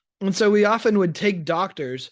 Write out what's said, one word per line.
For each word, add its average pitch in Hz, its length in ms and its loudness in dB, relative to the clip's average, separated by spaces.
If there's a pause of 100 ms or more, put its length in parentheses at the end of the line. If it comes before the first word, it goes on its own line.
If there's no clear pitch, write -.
(200)
And 190 140 -2
so 208 160 2
we 208 140 4
often 220 340 2
would 175 160 0
take 196 300 -2
doctors 156 680 -6